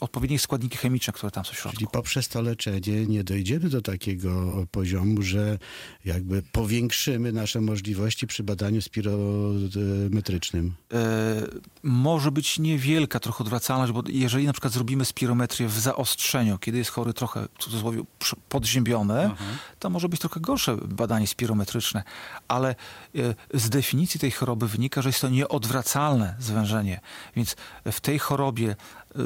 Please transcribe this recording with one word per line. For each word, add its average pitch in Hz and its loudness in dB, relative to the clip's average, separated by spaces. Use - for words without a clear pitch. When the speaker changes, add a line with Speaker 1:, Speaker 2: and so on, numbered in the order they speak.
Speaker 1:
odpowiednie 131 -2
składniki 123 -2
chemiczne, 123 0
które - -6
tam 95 -6
są - -10
w - -12
środku. 104 -8
Speaker 2:
Czyli 107 -2
poprzez - -2
to 117 -2
leczenie 107 0
nie 104 0
dojdziemy 98 0
do 131 0
takiego 92 -2
poziomu, 95 2
że 101 0
jakby 92 0
powiększymy 117 0
nasze 110 -2
możliwości 107 0
przy - -6
badaniu 104 0
spirometrycznym? 101 0
Speaker 1:
E, 117 0
może 143 2
być 147 0
niewielka 151 2
trochę 117 -4
odwracalność, 123 2
bo 117 0
jeżeli 131 2
na 147 4
przykład 131 -2
zrobimy 123 2
spirometrię 120 2
w 107 0
zaostrzeniu, 120 2
kiedy 113 -2
jest 120 -2
chory 120 -2
trochę, 113 -4
w - -10
cudzysłowie, 113 -2
przy-, - -2
podziębiony, 117 2
Speaker 2:
Mhm. 101 0
Speaker 1:
to 185 -4
może 175 0
być 175 -2
trochę 165 -4
gorsze 165 2
badanie 107 0
spirometryczne, 107 0
ale, 131 2
e, 143 2
z 113 2
definicji 139 2
tej 135 2
choroby 120 0
wynika, 120 0
że 131 0
jest 127 0
to 135 2
nieodwracalne 127 2
zwężenie, 107 0
więc 117 0
w - -6
tej 147 2
chorobie, 120 0